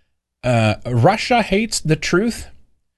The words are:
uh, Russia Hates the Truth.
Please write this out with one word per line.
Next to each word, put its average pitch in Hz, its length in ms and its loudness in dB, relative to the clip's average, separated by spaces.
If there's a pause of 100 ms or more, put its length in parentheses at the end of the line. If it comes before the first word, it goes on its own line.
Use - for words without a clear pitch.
(440)
uh, 113 300 2 (120)
Russia 185 560 2
Hates 208 380 -2
the 156 160 0
Truth. 202 520 -2 (500)